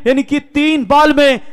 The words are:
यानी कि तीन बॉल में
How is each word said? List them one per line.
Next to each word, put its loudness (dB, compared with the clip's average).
यानी 0
कि -4
तीन -4
बॉल 2
में 2